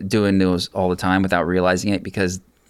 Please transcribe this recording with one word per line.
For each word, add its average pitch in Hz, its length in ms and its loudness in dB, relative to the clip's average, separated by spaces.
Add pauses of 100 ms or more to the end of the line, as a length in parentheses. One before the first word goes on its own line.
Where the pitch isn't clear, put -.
doing 101 320 2
those 90 300 0
all 95 200 -2
the 87 60 0
time 95 260 0
without 87 260 0
realizing 92 460 0
it, 92 100 -4
because 92 380 -4 (280)